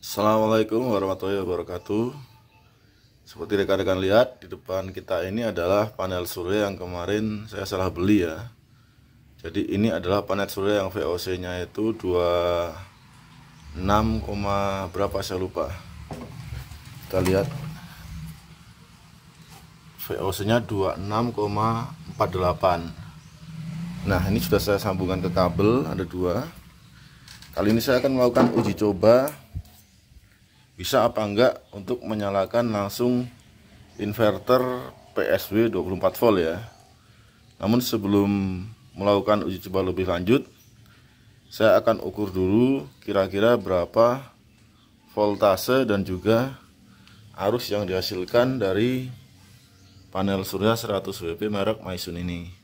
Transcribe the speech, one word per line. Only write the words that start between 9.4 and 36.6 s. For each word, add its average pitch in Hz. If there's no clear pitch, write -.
Jadi, 90
ini 101
adalah 98
panel 98
surya 101
yang 95
V 90
O 82
C-nya 90
itu 110
dua 87
enam 110
koma 101
berapa, 95
saya 95
lupa. 87
Kita 92
lihat. 95
V -
O 92
C-nya 107
dua 98
enam 107
koma 110
empat 110
delapan. 90
Nah, 95
ini 101
sudah 104
saya 98
sambungkan 95
ke 92
kabel, 92
ada 87
dua. 90
Kali 95
ini 113
saya 127
akan 135
melakukan 123
uji 101
coba 107
bisa 110
apa 113
enggak 107
untuk 104
menyalakan 104
langsung 120
inverter 120
P 98
S -
W 107
dua 87
puluh 90
empat 92
volt, 104
ya. 82